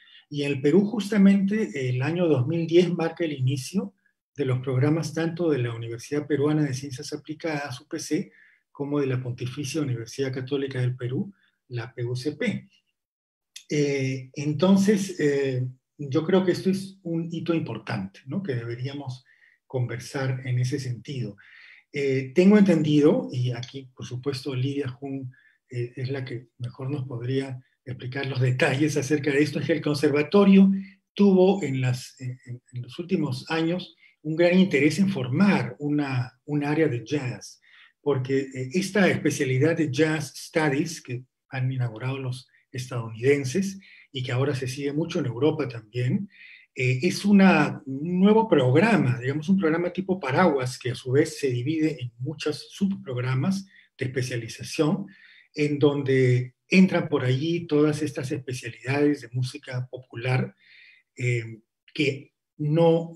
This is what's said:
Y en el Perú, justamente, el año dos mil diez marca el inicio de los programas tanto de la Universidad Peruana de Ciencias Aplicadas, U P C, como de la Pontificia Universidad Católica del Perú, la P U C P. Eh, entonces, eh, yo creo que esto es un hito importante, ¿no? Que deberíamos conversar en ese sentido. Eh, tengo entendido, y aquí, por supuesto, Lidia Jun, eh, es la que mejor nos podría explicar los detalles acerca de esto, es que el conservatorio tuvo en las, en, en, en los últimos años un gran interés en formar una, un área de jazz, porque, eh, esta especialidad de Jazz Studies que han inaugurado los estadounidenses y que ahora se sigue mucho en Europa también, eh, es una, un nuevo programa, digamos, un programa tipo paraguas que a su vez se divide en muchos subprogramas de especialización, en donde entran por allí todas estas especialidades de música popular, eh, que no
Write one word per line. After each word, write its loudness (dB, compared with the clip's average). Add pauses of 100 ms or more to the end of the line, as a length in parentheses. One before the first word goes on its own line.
(300)
Y -4
en -2
el -6
Perú, 6
justamente, 2
el -2
año 0
dos 2
mil -2
diez 4
marca -2
el -4
inicio -4 (420)
de -2
los -2
programas 0
tanto -2
de 0
la -4
Universidad -6
Peruana 0
de -2
Ciencias -10
Aplicadas, -8
U -20
P -8
C, -4 (400)
como -4
de 0
la -2
Pontificia -6
Universidad -4
Católica -4
del -2
Perú, -6 (360)
la -10
P -10
U -6
C -6
P. -6 (1000)
Eh, -2
entonces, 2
eh, 2 (360)
yo -2
creo 4
que 2
esto -2
es -6
un -6
hito -4
importante, -6
¿no? -6
Que -4
deberíamos -8 (440)
conversar -4
en -2
ese -2
sentido. -8 (540)
Eh, -2
tengo 8
entendido, 6
y -2
aquí, -10
por -14
supuesto, -6
Lidia -4
Jun, -10 (380)
eh, -8
es -6
la -6
que -10 (100)
mejor -10
nos -6
podría -6 (220)
explicar -8
los -4
detalles 2
acerca 0
de 4
esto, -4
es -4
que 2
el -2
conservatorio 6 (420)
tuvo 6
en -2
las, -2
en, -10
en, -14 (100)
en -12
los -16
últimos -4
años -2 (260)
un -6
gran 6
interés 4
en 4
formar 2
una, -2
un -2
área 2
de -4
jazz, -6 (400)
porque, -2
eh, -6
esta 2
especialidad 2
de 0
Jazz 0
Studies -2
que -10 (240)
han -2
inaugurado -4
los -8 (240)
estadounidenses -2 (340)
y -6
que -6
ahora 0
se -6
sigue -4
mucho -2
en -2
Europa 0
también, -4 (440)
eh, 0
es 0
una, 6
un -4
nuevo 6
programa, 4
digamos, -4
un 4
programa 0
tipo -4
paraguas 2
que -6
a -6
su -8
vez 2
se -2
divide -2
en -10
muchos -6
subprogramas -2 (320)
de -4
especialización, -4 (480)
en -2
donde 2 (120)
entran 4
por 0
allí 0
todas 2
estas -6
especialidades -2
de -16
música -6
popular, -4 (600)
eh, -4 (340)
que -4 (240)
no 2